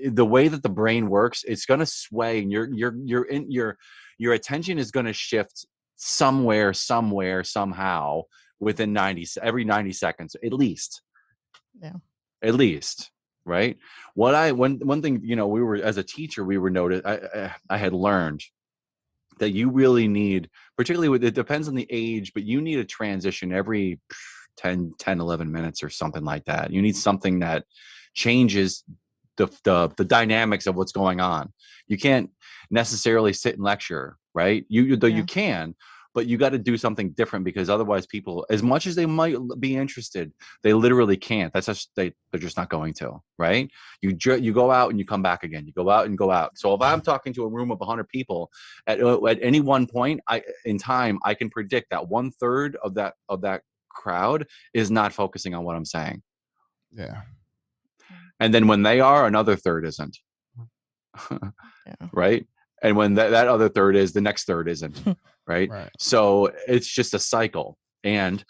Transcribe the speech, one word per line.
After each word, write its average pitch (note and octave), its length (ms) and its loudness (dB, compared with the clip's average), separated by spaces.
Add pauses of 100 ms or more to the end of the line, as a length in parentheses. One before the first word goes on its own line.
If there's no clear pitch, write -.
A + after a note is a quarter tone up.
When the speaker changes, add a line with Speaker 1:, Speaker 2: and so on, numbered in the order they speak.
Speaker 1:
the A#2+ 200 4
way B2+ 220 6
that D3+ 160 -4
the A#2 60 0
brain A2 400 0
works, G#2 380 2
it's A2 180 -6
gonna D3 220 2
sway, A2+ 540 -4
and G2 100 -4
your, A2+ 220 -2
your, A#2 300 -4
your, B2 220 -2
in, C#3 260 -6
your, A#2 260 -4 (420)
your A#2+ 140 2
attention D#3+ 440 -4
is A#2 140 -4
gonna A#2 220 -2
shift - 520 -4 (300)
somewhere, A#2 800 2
somewhere, G2 680 -2
somehow F2 800 -4 (380)
within G#2 340 -2
ninety, F#2+ 320 0 (160)
every A2+ 240 -2
ninety G#2 260 0
seconds, E2 520 -6
at A2+ 100 -4
least. B2+ 480 -2 (800)
Speaker 2:
Yeah. E3 120 -16 (500)
Speaker 1:
At A2+ 100 2
least, A2 560 0 (340)
right? F#2+ 340 -2 (360)
What B2 220 4
I, D#3 160 4
one, C3 320 0
one C#3 180 0
thing, C3+ 220 -2
you A#2 120 -2
know, G#2+ 120 0
we A2 160 0
were, G#2+ 140 0
as G#2 200 -2
a F#2+ 60 -4
teacher, - 400 -10
we G2 160 0
were F#2 100 0
noted, F#2 380 0
I, G#2 80 -2 (200)
I, G2 200 -10 (160)
I G#2 60 -2
had F#2+ 160 -2
learned F2+ 480 0 (960)
that G#2+ 120 0
you A#2 200 0
really B2+ 360 6
need, G2+ 420 0 (280)
particularly E3+ 320 0
with, B2 140 2
it A2+ 100 2
depends D3 340 -2
on C#3+ 60 -6
the B2+ 160 -4
age, A2+ 460 -4
but G#2 80 -6
you A#2+ 180 -2
need D#3+ 160 -4
a A2+ 80 -2
transition F#2+ 680 -6
every F#2+ 480 -2 (580)
ten, F2+ 420 -4
ten, F#2 200 -2
eleven E2 320 -4
minutes E2 300 -6
or D2+ 80 -10
something D#2 340 -8
like D2+ 220 -6
that. - 260 -4
You F#2 120 0
need G#2+ 120 2
something F#2+ 440 0
that E2 240 -2 (500)
changes G#2+ 720 2 (540)
the, G2 100 2 (160)
the, F2 340 4
the F#2+ 80 0
dynamics A2 600 2
of F#2 80 -2
what's F#2 160 -2
going F#2 300 0
on. E2+ 300 -2 (360)
You G#2 100 -2
can't C3+ 320 2 (400)
necessarily A2+ 640 2
sit - 220 -2
and G2 80 -8
lecture, E2 540 -4 (180)
right? F#2+ 340 2
You, A2+ 140 4
you, C3+ 140 2
though A#2 100 4
you A2 120 4
Speaker 2:
Yeah. G#2 60 0
Speaker 1:
can, F2+ 500 -4 (380)
but A#2+ 140 -2
you A#2+ 100 0
gotta C3+ 200 2
do A#2 200 0
something G#2+ 360 -2
different, G#2 320 -2
because F2+ 240 -4
otherwise G#2 360 0
people, F#2 440 -8
as G#2+ 120 2
much B2+ 240 2
as F3 100 -4
they E3+ 100 0
might D#3+ 300 0
l-, B2+ 220 -8
be C3+ 200 -2
interested, A#2 560 -8 (280)
they G#2+ 120 6
literally A2+ 420 6
can't. F#2+ 380 -2
That's F#2+ 140 -2
just, - 280 -6
they, F2+ 160 -2 (200)
they're E2+ 100 -6
just E2+ 160 -8
not F2 120 -6
going D#2+ 260 -6
to, D2 240 -10 (200)
right? G#2+ 300 0 (320)
You G2 120 -2
ju-, B2+ 240 2
you A#2 160 0
go B2 180 4
out B2 180 4
and G#2 100 -2
you F#2 60 -4
come G2+ 180 -4
back F2 200 -2
again. D#2 220 -10
You D2+ 60 -20
go F2+ 180 -2
out G#2+ 180 4
and G2 100 -4
go F#2+ 120 2
out. F2 280 0
So G2 160 0
if G2+ 80 0
I'm D3 180 2
talking D3 360 -2
to A#2+ 100 -6
a A2 40 -6
room A#2+ 220 -6
of G2+ 80 -8
a G2 60 -10
hundred A2 240 -6
people F#2+ 420 -6 (360)
at, G#2+ 140 0
uh, A#2+ 240 4
at A2+ 160 2
any C3+ 200 4
one C3+ 260 2
point, B2+ 400 -2
I, A#2 160 -2 (220)
in G#2+ 120 -2
time, A#2+ 460 0
I G#2+ 100 0
can G#2+ 160 -6
predict A2+ 420 -4
that F2 180 -6
one A#2+ 220 -2
third C3+ 520 -4
of G2 120 -6
that, G2+ 180 -4 (160)
of F#2+ 120 -6
that F#2+ 200 -4 (280)
crowd G#2+ 580 -4 (260)
is A2 180 0
not G#2+ 220 2
focusing F#2+ 420 -6
on F2 80 -8
what E2+ 140 -6
I'm E2 80 -8
saying. D2+ 360 -8 (720)
Speaker 3:
Yeah. G2+ 280 -12 (1160)
Speaker 1:
And A2+ 140 2
then A2+ 140 8
when G#2 160 6
they A#2 160 6
are, C3+ 280 6
another G#2+ 280 4
third E2 300 -2
isn't. D2+ 320 -10 (1000)
<laughs> - 260 -12 (460)
Speaker 2:
Yeah. - 260 -16
Speaker 1:
Right? F#2+ 340 2 (360)
And G#2+ 120 4
when G#2 200 4
that, A2 160 4
that A#2 160 6
other A2 200 6
third G2 280 6
is, G2 180 4
the G#2 80 2
next G#2 240 -2
third E2+ 240 -2
isn't, D#2+ 320 -8 (240)
Speaker 2:
<laughs> - 220 -20
Speaker 1:
right? F2 220 0
Speaker 3:
Right. G2+ 200 -12 (100)
Speaker 1:
So G2+ 520 4 (160)
it's B2 200 2
just - 280 -2
a F#2+ 40 0
cycle. G#2+ 560 -2 (280)
And G2+ 460 -2